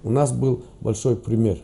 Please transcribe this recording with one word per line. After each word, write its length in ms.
У 80
нас 220
был 300
большой 360
пример. 460